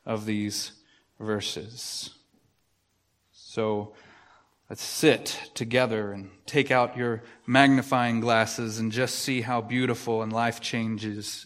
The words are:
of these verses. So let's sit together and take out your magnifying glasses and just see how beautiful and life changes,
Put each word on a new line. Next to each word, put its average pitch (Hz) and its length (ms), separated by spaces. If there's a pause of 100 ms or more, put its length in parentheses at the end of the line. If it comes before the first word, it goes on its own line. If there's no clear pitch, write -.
of 107 180
these 104 480 (480)
verses. 107 920 (1200)
So 107 640 (800)
let's - 120
sit - 560 (140)
together 113 600
and 98 180 (160)
take 143 240
out 123 260
your 120 260 (240)
magnifying 127 720
glasses 113 580
and 113 120
just 120 260
see 127 260
how 120 180
beautiful 117 600
and 110 100
life 117 300
changes, 107 840